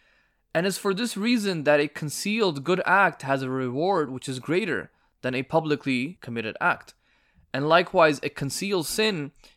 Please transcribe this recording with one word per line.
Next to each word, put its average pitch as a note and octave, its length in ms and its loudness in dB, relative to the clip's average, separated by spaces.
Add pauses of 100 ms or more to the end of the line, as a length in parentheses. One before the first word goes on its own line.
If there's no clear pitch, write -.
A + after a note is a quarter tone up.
(560)
And E3+ 100 2
it's G3 120 -2
for G3 140 0
this A3 240 -4
reason G3+ 500 0
that D3 140 6
a D3+ 80 2
concealed F3 760 -2
good F3 200 2
act F#3 380 4
has C#3 220 0
a B2+ 60 -4
reward C#3 600 0
which C3 180 -10
is C3 120 -6
greater D3 500 -2 (320)
than B2+ 140 -4
a C3 80 -2
publicly D3 760 -2
committed A#2 400 -8
act. - 360 -2 (580)
And C#3+ 160 -2
likewise, E3 540 4
a D3 60 -4
concealed F3 580 -4
sin F#3+ 460 -2 (240)